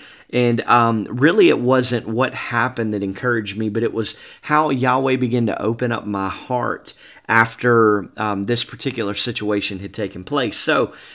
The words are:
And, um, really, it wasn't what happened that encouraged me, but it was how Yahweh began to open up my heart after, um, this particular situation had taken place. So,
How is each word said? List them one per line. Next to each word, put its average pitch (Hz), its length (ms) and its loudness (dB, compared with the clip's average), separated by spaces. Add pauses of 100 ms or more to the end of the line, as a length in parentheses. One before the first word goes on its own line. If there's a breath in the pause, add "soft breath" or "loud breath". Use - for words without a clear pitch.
(320 loud breath)
And, 120 300 2
um, 117 480 2
really, 160 400 4
it 117 100 4
wasn't 123 480 0
what 117 260 0
happened 117 600 -2
that 101 100 -4
encouraged 101 540 -2
me, 110 120 -2
but 110 140 -2
it 113 100 -2
was 110 220 -4 (260 loud breath)
how 151 280 0
Yahweh 131 480 2
began 120 280 0
to 101 160 -2
open 117 300 0
up 113 140 -6
my 98 240 -4
heart 120 640 -6 (340 loud breath)
after, 113 880 2
um, 101 280 -2
this 120 180 0
particular 107 520 -6
situation 104 640 -2
had 95 140 -12
taken 95 300 -6
place. 127 340 -4
So, 139 360 0 (220 loud breath)